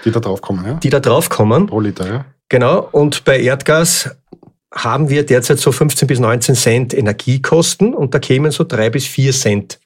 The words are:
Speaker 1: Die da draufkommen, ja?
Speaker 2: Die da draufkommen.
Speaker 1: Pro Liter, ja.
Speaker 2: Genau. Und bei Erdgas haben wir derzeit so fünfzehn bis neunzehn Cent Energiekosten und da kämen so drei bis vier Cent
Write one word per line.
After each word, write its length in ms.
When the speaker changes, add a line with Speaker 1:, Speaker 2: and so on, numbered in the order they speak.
Speaker 1:
Die 80
da 80
draufkommen, 460
ja? 100
Speaker 2:
Die 140
da 100
draufkommen. 680
Speaker 1:
Pro 120
Liter, 280
ja. 180
Speaker 2:
Genau. 420
Und 340
bei 140
Erdgas 720
haben 360
wir 160
derzeit 340
so 120
fünfzehn 360
bis 120
neunzehn 360
Cent 380
Energiekosten 1000
und 200
da 60
kämen 320
so 140
drei 240
bis 160
vier 260
Cent 540